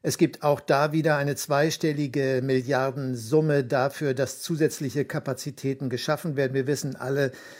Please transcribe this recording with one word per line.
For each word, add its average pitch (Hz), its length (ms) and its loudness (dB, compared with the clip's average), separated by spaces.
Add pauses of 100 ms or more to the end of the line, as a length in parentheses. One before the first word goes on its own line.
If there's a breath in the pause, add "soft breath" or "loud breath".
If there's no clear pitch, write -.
Es 156 160 -2
gibt 151 260 2
auch 143 180 2
da 147 320 2
wieder 156 240 2
eine 143 180 0
zweistellige 143 1040 0
Milliardensumme 135 1200 2
dafür, 139 480 0
dass 123 280 -2
zusätzliche 147 640 0
Kapazitäten 139 880 -4
geschaffen 143 480 -2
werden. 131 160 2
Wir 135 140 0
wissen 139 280 -2
alle, 135 380 0 (260 loud breath)